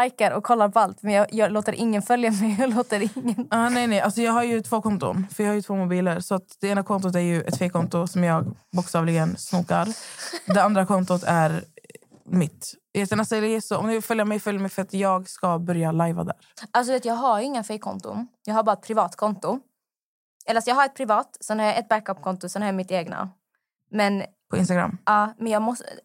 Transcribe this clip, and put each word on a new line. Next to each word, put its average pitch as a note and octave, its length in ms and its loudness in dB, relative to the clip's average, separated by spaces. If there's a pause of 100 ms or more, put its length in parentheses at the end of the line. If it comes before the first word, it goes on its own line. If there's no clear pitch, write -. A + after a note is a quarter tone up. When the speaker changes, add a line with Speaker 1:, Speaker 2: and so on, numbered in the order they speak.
Speaker 1:
likar A#3 280 2
och G3+ 120 -2
kollar A3 260 4
på A3+ 100 2
allt, G3+ 240 0
men G#3 100 0
jag, G3+ 200 6
jag G#3+ 180 2
låter G#3+ 220 0
ingen G#3+ 280 0
följa A#3+ 300 2
mig. G#3 240 0
<laughs> G3 40 0
Jag C4 160 2
låter A#3+ 420 -2
ingen A#3+ 340 -2
Speaker 2:
Ah, A#3 180 4
nej, A#3+ 180 0
nej. G#3 140 2
Alltså, G3+ 200 0
jag A3+ 100 2
har A#3+ 120 2
ju A#3 180 0
två A3 200 -2
konton, F#3+ 520 0
för G#3+ 100 -2
jag G#3 60 2
har G#3 60 0
ju G#3 60 0
två G3 140 -4
mobiler. F3+ 440 0
Så F#3+ 160 -4
att - 260 -8
det G3 60 0
ena G3+ 160 0
kontot F#3+ 320 0
är F3 40 2
ju F3 220 2
ett - 160 -2
fejkkonto F3 500 0
som F3+ 160 0
jag D#3+ 320 2 (160)
bokstavligen E3+ 680 0
snokar. F3 500 0 (680)
Det G3 100 6
andra G3 220 4
kontot F#3 420 2
är D#3+ 360 2 (640)
mitt. - 480 -2 (180)
Jag G3 100 -2
heter G3 140 -2
Nessa A3 220 0
Eli, A3 240 0
så G#3 160 -4
om G#3 100 -2
ni A3+ 60 0
vill A3 100 -2
följa A3 220 0
mig, G#3 140 0
följ G3+ 200 -4
mig, G3 100 -2
för - 120 -4
att F#3 120 -8
jag F#3+ 360 0
ska F3 300 -2
börja E3+ 320 0
lajva E3+ 320 0
där. - 120 -6 (360)
Speaker 1:
Alltså, B3 220 2
vet, B3 120 0
jag A#3 100 -2
har A#3 240 2
inga B3+ 240 -4
fejkkonton. G#3 640 -8 (180)
Jag G#3 80 -4
har A3 100 2
bara G#3 100 4
ett F#3+ 140 -6
privatkonto. G#3 720 -2 (840)
Eller A3+ 120 0
alltså, A3+ 120 0
jag B3+ 60 2
har C#4 100 4
ett C4+ 100 -4
privat, A#3 460 0
sen G#3+ 180 -4
har G#3+ 60 2
jag G#3 120 0
ett A#3+ 120 -2
backupkonto, F#3+ 600 -4
sen G3 120 -6
har G#3 60 -2
jag F#3+ 80 -2
mitt F#3 160 -4
egna. F#3 380 -4 (640)
Men G3+ 320 2 (260)
Speaker 2:
På - 80 -2
Instagram? F3+ 480 0
Speaker 1:
Ja, G#3+ 320 2
men A3+ 140 -4
jag G#3+ 100 2
måste, A#3 240 -4 (200)